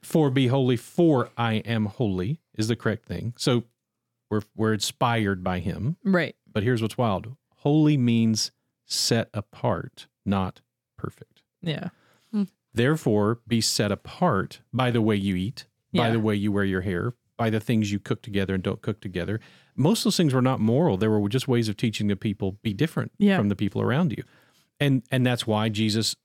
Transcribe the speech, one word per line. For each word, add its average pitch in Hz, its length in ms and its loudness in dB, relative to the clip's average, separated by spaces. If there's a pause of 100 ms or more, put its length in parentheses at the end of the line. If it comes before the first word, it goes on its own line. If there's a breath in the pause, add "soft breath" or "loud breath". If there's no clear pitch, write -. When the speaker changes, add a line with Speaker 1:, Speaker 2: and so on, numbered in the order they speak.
Speaker 1:
"For 151 300 2
be 131 160 2
holy, 127 300 2
for 160 600 2
I 117 180 0
am 107 320 -2
holy" 101 540 -2 (160)
is 110 120 -2
the 113 80 2
correct 107 280 -4
thing. 110 320 -8
So 120 280 0 (680)
we're, 104 100 0 (160)
we're 110 160 0
inspired 104 720 -2
by 90 140 -2
him. 87 440 -4
Speaker 2:
Right. 175 320 0 (160)
Speaker 1:
But 104 120 -2
here's 117 180 0
what's 110 160 -4
wild. 110 400 -2 (200)
Holy 151 420 4
means 113 520 2 (360)
set - 480 -2
apart, - 720 -6 (180)
not 95 380 -2 (340)
perfect. - 460 -14 (180)
Speaker 2:
Yeah. 170 280 -6 (440)
Speaker 3:
Hmm. 208 120 0 (280)
Speaker 1:
Therefore, 117 720 2
be 113 140 0
set 104 320 0
apart - 680 -2 (120)
by 127 180 0
the 117 120 2
way 107 140 2
you 98 200 0
eat, 92 300 -6 (260)
by 123 140 2
Speaker 2:
Yeah. 113 60 0
Speaker 1:
the 113 80 2
way 107 140 0
you 104 160 0
wear 101 140 0
your 92 160 -2
hair, 98 320 -4 (240)
by 113 140 0
the 107 100 0
things 107 320 0
you 101 60 -2
cook - 240 -6
together 98 320 -2
and 92 80 -2
don't 95 180 -4
cook - 220 -6
together. 90 360 -6 (380 soft breath)
Most 160 240 2
of - 40 -6
those 220 120 0
things 156 160 2
were 131 80 2
not 127 180 2
moral. 113 380 2
They 107 120 2
were 107 200 2
just 127 200 -2
ways 120 200 2
of 101 80 -4
teaching 107 300 -2
the 101 100 0
people, 98 360 -4 (100)
"Be 113 100 -2
different 143 460 -4
Speaker 2:
Yeah. 202 180 4
Speaker 1:
from 101 140 2
the 98 60 0
people 107 260 -2
around 127 340 0
you." - 60 -10 (580 soft breath)
And, 135 300 2
and 127 160 2
that's 127 200 0
why 107 220 2
Jesus 107 560 0